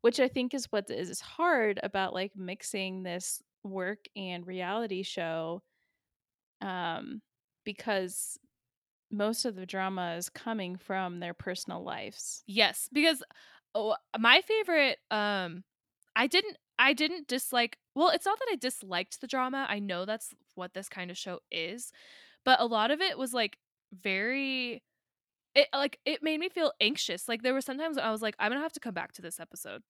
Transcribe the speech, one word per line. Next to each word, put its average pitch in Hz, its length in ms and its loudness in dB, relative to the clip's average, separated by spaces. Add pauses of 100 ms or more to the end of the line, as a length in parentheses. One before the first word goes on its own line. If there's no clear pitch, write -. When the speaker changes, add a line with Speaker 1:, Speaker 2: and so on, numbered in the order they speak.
Speaker 1:
which 240 180 6
I 262 80 6
think 254 260 0
is 254 180 -4
what 202 180 0
is 170 300 -4
hard 247 640 2
about, 196 320 -2
like, 190 220 -4
mixing 190 680 -6
this 180 380 -6 (220)
work 190 420 -4 (100)
and 180 300 -8
reality 190 560 -4
show, 165 600 -4 (1000)
um, 180 600 -4 (420)
because 196 760 -4 (720)
most 214 360 0
of 214 100 -2
the 185 100 -10
drama 185 500 -2
is 175 140 -6
coming 190 460 -4
from 180 440 -4
their 175 140 -6
personal 180 500 -6
lives. - 640 -8
Speaker 2:
Yes, 202 460 2
because, 294 300 4 (520)
oh, 214 220 0 (220)
my 240 240 10
favorite, 339 560 4 (120)
um, 190 540 0 (520)
I 240 100 4
didn't, 392 320 2 (200)
I 269 140 8
didn't 311 360 0
dislike, 247 500 0 (160)
well, 330 160 6
it's - 160 2
not 415 120 2
that 508 120 -2
I 370 60 0
disliked 196 640 -4
the 269 60 -12
drama, 262 420 -2
I 208 100 -2
know 190 260 -2
that's 214 300 -6 (200)
what 185 200 -10
this 190 140 -10
kind 180 220 -8
of 175 80 -10
show 180 220 -8 (100)
is, 180 400 -6 (540)
but 262 160 8
a 240 60 4
lot 226 240 2
of 302 100 2
it 381 180 0
was, 247 160 -2
like, 226 240 0 (340)
very, 240 920 -2 (720)
it, 277 200 8
like, 277 320 0
it 294 160 0
made 311 180 0
me 359 100 -2
feel 320 300 0
anxious, 214 480 0
like, 226 140 -2
there 247 120 2
were 269 80 2
sometimes 277 360 -4
I 226 120 0
was 220 120 -4
like, 214 180 -2
"I'm 208 120 2
gonna 285 100 -2
have 320 120 -4
to - 60 -10
come 214 140 -8
back - 200 -6
to 180 80 -18
this 165 180 -12
episode - 500 -12